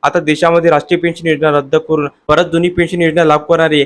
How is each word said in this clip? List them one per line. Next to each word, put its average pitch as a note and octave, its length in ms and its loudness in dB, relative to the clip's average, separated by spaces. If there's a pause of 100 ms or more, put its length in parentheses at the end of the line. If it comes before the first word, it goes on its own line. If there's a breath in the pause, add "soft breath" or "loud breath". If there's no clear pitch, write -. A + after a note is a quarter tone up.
आता D3 180 0
देशामध्ये E3 500 0
राष्ट्रीय D#3+ 300 0
पेन्शन E3+ 260 -6
योजना D#3 240 0
रद्द C#3+ 260 0
करून D#3 320 -2 (200)
परत D#3 160 2
जुनी E3+ 240 -2
पेन्शन F3 340 -2
योजना E3 220 2
लागू D3+ 200 2
करणारे D#3+ 420 2